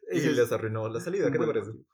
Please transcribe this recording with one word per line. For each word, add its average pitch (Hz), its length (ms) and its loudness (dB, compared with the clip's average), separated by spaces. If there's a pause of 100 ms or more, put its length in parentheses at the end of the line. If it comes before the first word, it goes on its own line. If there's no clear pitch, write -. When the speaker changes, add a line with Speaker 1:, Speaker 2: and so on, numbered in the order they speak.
Speaker 1:
Y 180 80 0
Speaker 2:
ese 151 140 2
es 127 60 2
Speaker 1:
les 120 140 4
arruinamos 110 420 -2
la 117 80 -4
salida, 175 240 -2
Speaker 2:
un 127 60 2
Speaker 1:
¿qué 135 80 0
te 139 60 4
Speaker 2:
buen - 20 0
Speaker 1:
parece? 110 240 -2
Speaker 2:
motivo. - 220 -16